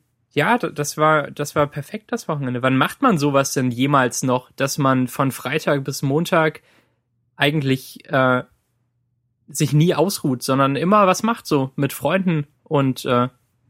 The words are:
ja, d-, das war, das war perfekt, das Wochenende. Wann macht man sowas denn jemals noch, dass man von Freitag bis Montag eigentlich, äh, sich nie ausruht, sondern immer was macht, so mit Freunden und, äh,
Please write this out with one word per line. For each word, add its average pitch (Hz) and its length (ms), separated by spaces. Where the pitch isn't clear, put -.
ja, 180 260
d-, - 160
das 147 240
war, 151 320
das 143 260
war 147 120
perfekt, - 440
das 233 160
Wochenende. 127 360
Wann 131 140
macht - 260
man 220 160
sowas 139 340
denn 127 160
jemals 127 540
noch, 127 320
dass 135 240
man 131 280
von 135 240
Freitag 143 520
bis 139 180
Montag 156 640
eigentlich, 139 760
äh, 131 340
sich 143 260
nie 156 220
ausruht, 147 480
sondern 135 320
immer 190 320
was 185 160
macht, 233 240
so 135 280
mit 139 160
Freunden 160 540
und, 135 420
äh, 123 240